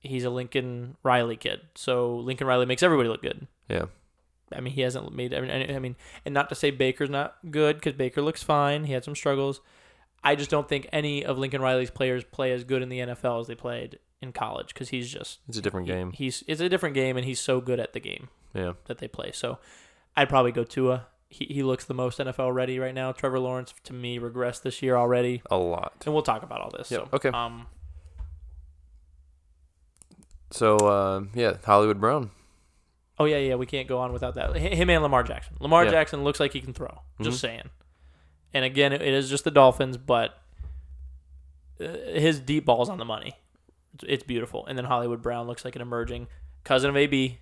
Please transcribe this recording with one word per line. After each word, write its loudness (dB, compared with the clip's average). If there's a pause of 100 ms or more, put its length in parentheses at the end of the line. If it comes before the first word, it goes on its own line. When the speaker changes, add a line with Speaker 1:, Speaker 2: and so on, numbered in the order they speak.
Speaker 1:
he's -6
a -2
Lincoln -6
Riley 2
kid. -6 (140)
So 0
Lincoln -4
Riley 4
makes 0
everybody 6
look -4
good. -6 (220)
Speaker 2:
Yeah. -2 (640)
Speaker 1:
I -10
mean, -8
he -4
hasn't -4
made, -6
I -2
mean, -4
I -6
mean, -6 (300)
and -6
not 2
to -6
say 2
Baker's 0
not -4 (140)
good, 2
'cause 0
Baker -2
looks -2
fine. 2
He -2
had -4
some -8
struggles. 0 (640)
I 6
just -4
don't 0
think -4
any -2
of -2
Lincoln -2
Riley's 2
players -2
play -4
as -2
good 0
in -6
the -8
N -6
F -12
L 0
as -6
they -10
played -10 (200)
in -12
college, -6
'cause -10
he's -6
just -12
Speaker 2:
It's -8
a -8
different -4
Speaker 1:
he, -4
Speaker 2:
game. -4
Speaker 1:
he's, -8
it's -4
a 0
different 0
game, 0
and -4
he's -6
so 0
good -2
at -6
the -10
game -12 (240)
Speaker 2:
Yeah. -4 (140)
Speaker 1:
that -10
they -12
play. -10
So -8 (560)
I'd 6
probably 4
go -2
Tua. 0 (220)
He, -10
he -4
looks 0
the -8
most -4
N -4
F -8
L 0
ready -2
right -4
now. -4
Trevor -2
Lawrence, -4 (120)
to -16
me, -6
regressed -4
this -4
year 4
already. 2
Speaker 2:
A 2
lot. -2
Speaker 1:
And -2
we'll 2
talk -2
about -10
all -8
this. -12
Speaker 2:
Yep. -2
Speaker 1:
So, -10
Speaker 2:
Okay. 0
Speaker 1:
um, -4 (2750)
Speaker 2:
So, 4
uh, 4 (120)
yeah, 2 (100)
Hollywood 6
Brown. 2 (880)
Speaker 1:
Oh, 4
yeah, 4
yeah, 0
we -4
can't -6
go -2
on -2
without -6
that. -2
H-, -2
him 4
and 6
Lamar 4
Jackson. -6
Lamar 8
Speaker 2:
Yeah. 6
Speaker 1:
Jackson 2
looks 0
like 2
he -6
can -12
throw. -12 (180)
Just -2
Speaker 2:
Mm-hmm. -4
Speaker 1:
saying. -10 (840)
And 2
again, 4
it, -2
it 2
is 2
just -2
the 2
Dolphins, 8
but, 0 (1400)
uh, -8 (300)
his 2
deep -2
ball's 4
on -8
the -8
money. -8 (600)
It's, -16
it's -2
beautiful. -6
And -6
then -6
Hollywood 0
Brown -4
looks -10
like -10
an -10
emerging -6 (360)
cousin 6
of 2
A 8
B. 2